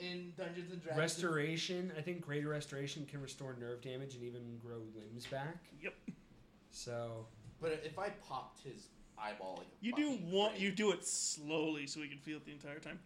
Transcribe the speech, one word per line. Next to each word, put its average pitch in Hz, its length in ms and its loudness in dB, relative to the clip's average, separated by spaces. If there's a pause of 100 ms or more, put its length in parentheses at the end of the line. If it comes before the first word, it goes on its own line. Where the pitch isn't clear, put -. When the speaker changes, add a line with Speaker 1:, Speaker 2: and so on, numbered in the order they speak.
Speaker 1:
in 180 360 -4
Dungeons 175 360 -6
and 175 100 -6
Dragons? 156 180 0
Speaker 2:
Restoration. 165 960 2
I 156 40 -2
think 175 200 -2
Greater 147 280 -2
Restoration 143 580 -4
can 143 160 -8
restore 131 380 -8
nerve 120 220 -4
damage 131 320 -6
and 120 100 -8
even 120 340 -8
grow 117 220 -8 (160)
limbs 110 300 -10
back. 143 300 -4 (260)
Speaker 3:
Yep. 185 120 -6 (760)
Speaker 2:
So. 117 560 -6 (340)
Speaker 1:
But 156 240 0
if 156 140 -6
I 202 100 0 (200)
popped - 340 -6
his 117 260 -12 (300)
eyeball 107 400 -4
like - 80 -10
a - 40 -16 (140)
Speaker 3:
You 233 100 2
do 294 160 10
Speaker 1:
fucking 180 200 2
Speaker 3:
want, 202 220 10
Speaker 1:
grape. 190 100 0
Speaker 3:
you 196 100 8
do 202 200 8
it 170 140 0
slowly 156 800 2
so 147 140 -4
we 147 80 -2
can 143 100 -8
feel 151 180 -4
it 147 80 -10
the 147 80 -12
entire 147 260 -8
time. 151 280 -8